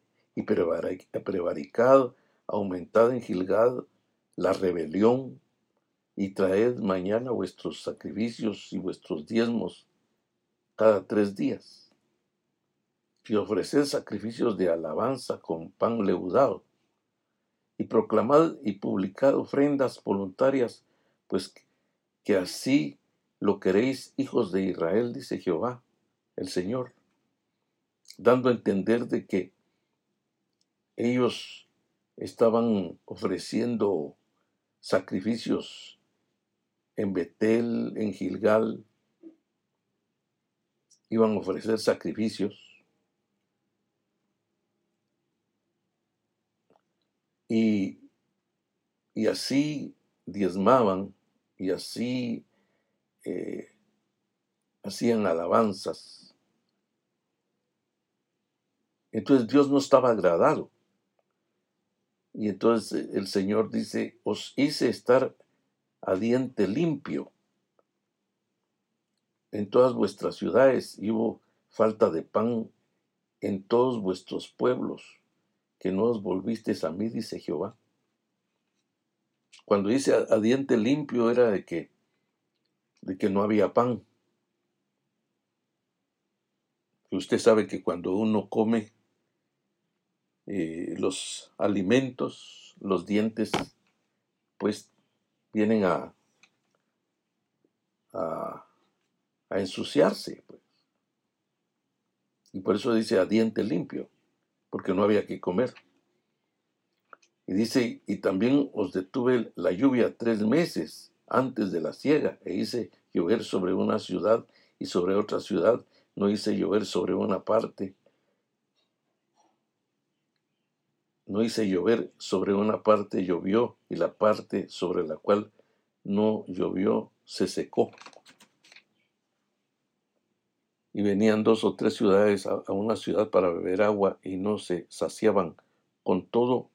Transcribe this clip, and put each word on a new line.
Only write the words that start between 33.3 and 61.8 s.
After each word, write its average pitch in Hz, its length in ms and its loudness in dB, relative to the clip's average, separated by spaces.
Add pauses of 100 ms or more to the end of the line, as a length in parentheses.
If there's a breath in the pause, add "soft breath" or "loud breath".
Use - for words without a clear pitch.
sacrificios - 1200 -4 (960)
en 101 160 -2
Betel, 117 840 0
en 104 160 -4
Gilgal, 107 720 0 (2250)
iban 110 240 4
a 98 60 -2
ofrecer 104 400 -2
sacrificios. - 1040 -4 (4000)
Y, 110 500 0 (1160)
y 107 100 -2
así 139 720 -2 (320)
diezmaban, 98 880 2 (420)
y 95 140 -4
así 117 760 -6 (800)
eh, - 480 -10 (1120)
hacían 110 420 0
alabanzas. 92 1080 -2 (2750)
Entonces 117 360 4
Dios 139 220 4
no 139 80 2
estaba 131 340 4
agradado. 101 580 2 (1600)